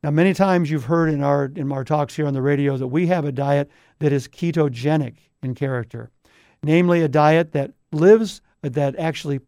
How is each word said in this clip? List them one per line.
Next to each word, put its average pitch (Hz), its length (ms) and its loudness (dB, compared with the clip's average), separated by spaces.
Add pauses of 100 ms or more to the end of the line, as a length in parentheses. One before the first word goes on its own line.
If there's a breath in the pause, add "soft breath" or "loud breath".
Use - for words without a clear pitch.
Now, 147 80 -2
many 175 220 2
times 175 380 0
you've 143 140 -4
heard 165 240 0
in 147 120 -2
our, 143 340 0
in 139 160 -6
our 135 120 -6
talks 147 320 -4
here 151 120 -2
on 139 60 -2
the 135 80 -4
radio 139 360 0
that 127 100 -6
we 160 200 -2
have 170 180 0
a 143 60 -4
diet 143 380 -2 (300 soft breath)
that 147 140 0
is 135 140 -4
ketogenic 147 880 -2 (260)
in 127 120 -6
character, 120 580 -8 (520 soft breath)
namely 170 380 4
a 156 80 0
diet 156 440 4
that 139 180 -2 (200)
lives, 196 500 4 (200)
that 139 360 -2
actually 147 500 -4